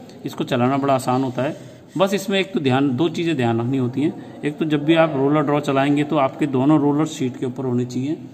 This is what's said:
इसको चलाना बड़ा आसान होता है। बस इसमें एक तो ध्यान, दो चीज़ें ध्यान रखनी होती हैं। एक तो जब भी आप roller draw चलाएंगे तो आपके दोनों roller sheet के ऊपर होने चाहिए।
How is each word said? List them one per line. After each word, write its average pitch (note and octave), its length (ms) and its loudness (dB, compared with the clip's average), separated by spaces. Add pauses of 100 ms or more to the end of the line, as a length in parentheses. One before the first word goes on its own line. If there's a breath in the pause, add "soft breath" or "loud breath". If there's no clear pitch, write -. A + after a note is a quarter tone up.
(260 loud breath)
इसको C#3+ 180 -6
चलाना C3 340 2
बड़ा C#3 180 2
आसान B2+ 280 0
होता B2 200 -4
है। D3+ 140 -4 (400 loud breath)
बस F#3+ 160 2
इसमें G3 260 0
एक F#3+ 140 -4
तो F#3 60 -2
ध्यान, C3+ 360 2
दो E3 140 0
चीज़ें E3 260 -2
ध्यान A#2 260 0
रखनी B2+ 160 -2
होती B2+ 240 -2
हैं। - 400 -4
एक D3 160 -4
तो E3+ 80 -4
जब D3 200 0
भी E3 100 4
आप D#3+ 200 4
roller C#3+ 260 2
draw D3 180 2
चलाएंगे C#3+ 440 2
तो D#3 140 0
आपके D#3 300 0
दोनों C3+ 320 4
roller C#3+ 260 2
sheet C3 320 -4
के - 80 -6
ऊपर B2+ 200 -6
होने B2 200 0
चाहिए। B2+ 320 -4 (160)